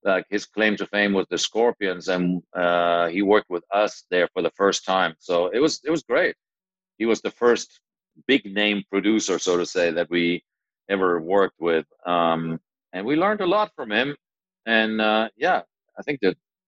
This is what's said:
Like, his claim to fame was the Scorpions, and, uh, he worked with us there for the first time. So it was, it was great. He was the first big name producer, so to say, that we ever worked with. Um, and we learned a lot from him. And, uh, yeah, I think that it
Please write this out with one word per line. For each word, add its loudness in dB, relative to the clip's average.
Like, 0
his -4
claim 0
to -6
fame 0
was 0
the -4
Scorpions, -2
and, 0
uh, 2
he -2
worked 2
with -6
us -2
there 2
for -4
the -2
first 0
time. 0
So 0
it -2
was, 0
it -6
was -2
great. -2
He -2
was 0
the -6
first 0
big 2
name 0
producer, 0
so 0
to 0
say, 0
that -2
we -2
ever 0
worked 0
with. 0
Um, 0
and -8
we 0
learned 0
a -2
lot 0
from -12
him. 0
And, 0
uh, 2
yeah, 0
I -14
think -6
that 2
it -6